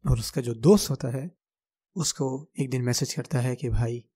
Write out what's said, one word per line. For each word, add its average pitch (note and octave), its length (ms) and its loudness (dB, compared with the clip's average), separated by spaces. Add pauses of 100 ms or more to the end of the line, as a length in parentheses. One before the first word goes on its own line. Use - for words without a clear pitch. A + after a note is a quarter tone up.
और B2 120 4
उसका A2+ 220 -6
जो A#2+ 140 -4
दोस्त D#3+ 360 6
होता C3 180 -4
है, C3 280 -8 (600)
उसको C#3 540 -4 (100)
एक C3+ 100 -2
दिन B2+ 120 -2
मैसेज B2 320 0
करता C3 240 -2
है B2 180 -2
कि B2+ 120 -4
"भाई A#2 360 0 (120)